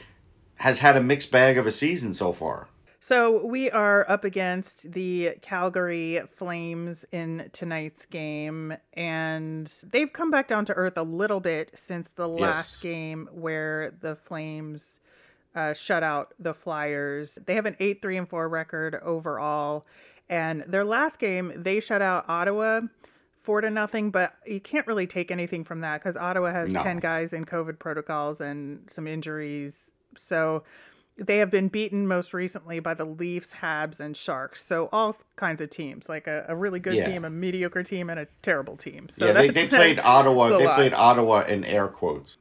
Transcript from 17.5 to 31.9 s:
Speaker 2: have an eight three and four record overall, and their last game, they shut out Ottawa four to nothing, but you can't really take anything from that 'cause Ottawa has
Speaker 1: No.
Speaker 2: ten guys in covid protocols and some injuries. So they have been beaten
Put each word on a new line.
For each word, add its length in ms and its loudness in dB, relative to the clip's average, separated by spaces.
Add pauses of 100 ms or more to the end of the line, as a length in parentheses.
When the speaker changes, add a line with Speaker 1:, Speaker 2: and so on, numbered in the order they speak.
Speaker 2:
have 100 -2
an 140 -4
eight 220 0
three 140 -4
and 120 -6
four 200 -4
record 540 -6
overall, 840 -4 (440)
and 400 -4
their 160 0
last 340 0
game, 380 -2
they 240 0
shut 220 0
out 260 2
Ottawa 540 0 (600)
four 200 0
to 80 -2
nothing, 420 -2
but 220 0 (120)
you 140 -6
can't 260 -4
really 220 -2
take 240 -6
anything 320 -6
from 160 -10
that 200 -6
'cause 160 -6
Ottawa 360 -2
has 200 -2
Speaker 1:
No. 100 -2
Speaker 2:
ten 160 -2
guys 340 -2
in 140 -8
covid 340 -6
protocols 600 -6
and 480 -10
some 200 -10
injuries. 840 -10 (260)
So 460 -2 (540)
they 220 0
have 120 4
been 180 2
beaten 380 -2